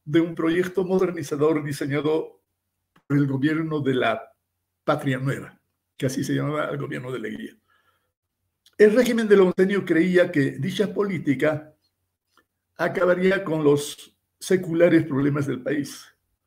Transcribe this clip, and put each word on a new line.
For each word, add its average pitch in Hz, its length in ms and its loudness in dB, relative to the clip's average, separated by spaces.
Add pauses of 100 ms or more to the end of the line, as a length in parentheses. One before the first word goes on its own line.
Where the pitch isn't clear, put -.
de 151 180 2
un 165 140 -2
proyecto 175 500 0
modernizador 160 800 0
diseñado 147 760 -4 (680)
por 143 120 0
el 143 80 2
gobierno 151 540 -2
de 131 140 0
la 117 380 -2 (500)
Patria 143 360 -2
Nueva, 123 420 -8 (380)
que 143 80 -4
así - 180 -2
se 139 100 -4
llamaba 143 360 -4
el 143 80 -6
gobierno 139 340 -10
de 123 60 -8
Leguía. 110 340 -10 (1300)
El 214 180 6
régimen 226 320 2
del 202 140 8
oncenio 190 420 2
creía 175 480 2
que 139 200 0
dicha 185 400 -4
política 151 840 -2 (1040)
acabaría 180 680 0
con 156 180 -2
los - 540 0 (220)
seculares 165 640 2
problemas 143 420 -2
del 131 160 -6
país. 143 440 -6 (400)